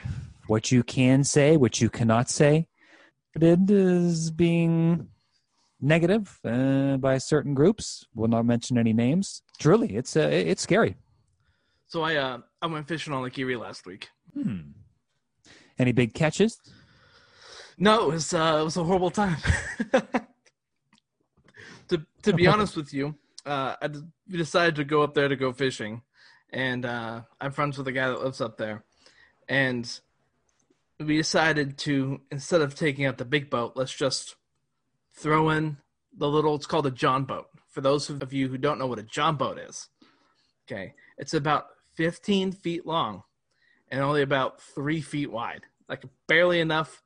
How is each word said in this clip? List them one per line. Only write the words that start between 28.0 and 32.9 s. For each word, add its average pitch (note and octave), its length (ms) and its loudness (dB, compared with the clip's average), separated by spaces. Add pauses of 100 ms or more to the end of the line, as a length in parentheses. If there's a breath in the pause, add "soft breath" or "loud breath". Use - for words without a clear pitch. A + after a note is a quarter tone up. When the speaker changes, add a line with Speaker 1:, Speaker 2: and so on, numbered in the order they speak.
Speaker 2:
that B2+ 160 -4
lives C3 160 -4
up A2+ 180 -6
there, G#2+ 280 -8 (640 soft breath)
and B2+ 500 -2 (1000)
we D3+ 160 0
decided D3+ 600 0
to, C#3 420 -2 (100)
instead D3+ 300 0
of C#3 140 -4
taking C#3 280 -2